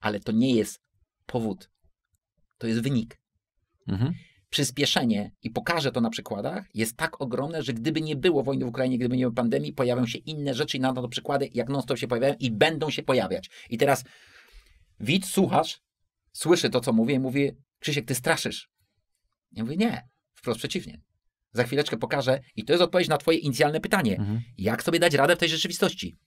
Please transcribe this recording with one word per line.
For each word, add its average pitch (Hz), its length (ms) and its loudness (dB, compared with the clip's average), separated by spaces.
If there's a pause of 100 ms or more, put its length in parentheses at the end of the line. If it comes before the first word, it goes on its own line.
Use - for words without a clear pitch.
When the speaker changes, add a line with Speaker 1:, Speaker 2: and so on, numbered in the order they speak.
Speaker 1:
Ale 104 200 -2
to 117 120 -4
nie 123 220 4
jest 107 260 0 (460)
powód. 110 440 -4 (880)
To - 80 -6
jest 113 140 0
wynik. - 400 -2 (680)
Speaker 2:
Mhm. 117 240 0 (380)
Speaker 1:
Przyspieszenie, 131 800 0 (120)
i 113 80 -8
pokażę 139 420 -2
to 127 80 -2
na 113 100 2
przykładach, 131 540 -8 (100)
jest 110 220 -2
tak - 240 -6
ogromne, 139 420 -4
że 127 100 -4
gdyby 147 280 -2
nie 156 160 -4
było 143 260 2
wojny 131 220 -2
w 123 40 -4
Ukrainie, 127 300 -2
gdyby 123 180 0
nie 127 80 2
było 120 100 -2
pandemii, 120 380 0
pojawią 123 340 0
się 117 120 -6
inne 143 360 -4
rzeczy 147 220 -4
i 127 40 -2
na 131 120 0
to 123 160 -4
przykłady, 143 460 -2
jak 117 140 -2
non-stop 135 300 -2
się - 100 -6
pojawiają 123 320 2
i 135 100 0
będą 151 400 2
się - 120 -6
pojawiać. 98 480 0 (200)
I 117 80 -6
teraz 139 260 4 (960)
widz, 156 300 2
słuchasz, 170 500 2 (520)
słyszy 160 380 2
to, 123 100 2
co 120 120 0
mówię 113 220 4
i 131 40 2
mówi: 131 320 0 (300)
„Krzysiek, 143 260 -4
ty 135 80 0
straszysz”. - 540 0 (840)
Ja 107 120 -4
mówię: 135 120 -6
„Nie, 220 260 0 (320)
wprost 117 240 -4
przeciwnie. - 420 -6 (520)
Za 117 120 4
chwileczkę 139 320 0
pokażę”, 131 440 0 (160)
i - 80 -6
to - 80 2
jest 175 100 6
odpowiedź 180 260 2
na 151 100 2
twoje 165 200 2
inicjalne 147 420 2
pytanie. 120 380 0
Speaker 2:
Mhm. 104 220 -2 (180)
Speaker 1:
Jak 104 240 -2
sobie - 160 2
dać 170 160 4
radę 139 220 6
w - 20 -12
tej 170 100 2
rzeczywistości? 160 680 -2 (100)